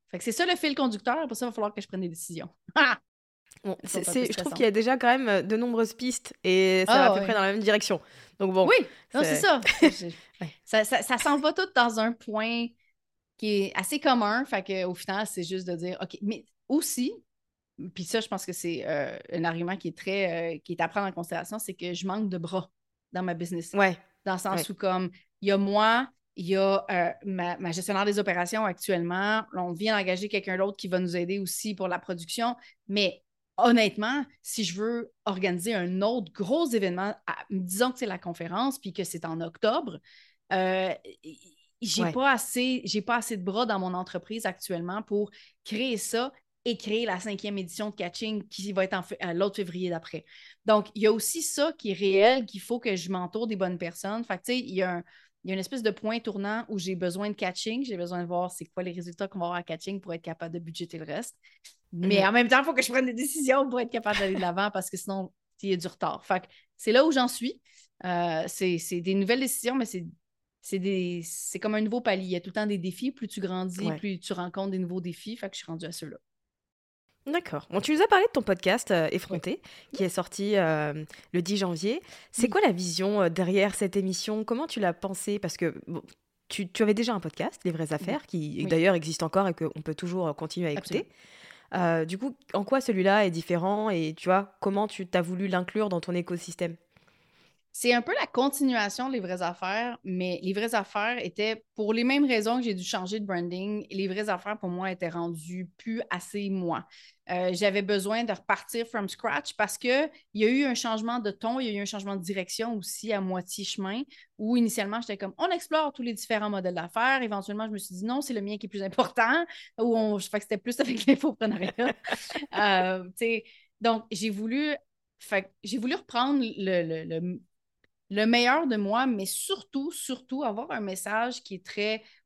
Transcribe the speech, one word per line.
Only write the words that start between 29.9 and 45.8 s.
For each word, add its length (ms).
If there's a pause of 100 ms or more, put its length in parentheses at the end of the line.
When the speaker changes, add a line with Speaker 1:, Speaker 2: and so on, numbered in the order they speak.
Speaker 1:
d'engager 300
quelqu'un 300
d'autre 180
qui 100
va 140
nous 160
aider 240
aussi 340
pour 140
la 100
production. 560 (320)
Mais 380 (320)
honnêtement, 680 (180)
si 200
je 180
veux 320 (120)
organiser 500
un 280
autre 300
gros 360
événement, 460 (120)
à, 100 (140)
disons 400
que 80
c'est 80
la 120
conférence, 600
puis 140
que 100
c'est 220
en 160
octobre, 580 (540)
euh, 420 (840)
j'ai 240
Speaker 2:
Ouais. 80
Speaker 1:
pas 200
assez, 520
j'ai 180
pas 140
assez 200
de 80
bras 220
dans 120
mon 160
entreprise 520
actuellement 560
pour 280 (340)
créer 320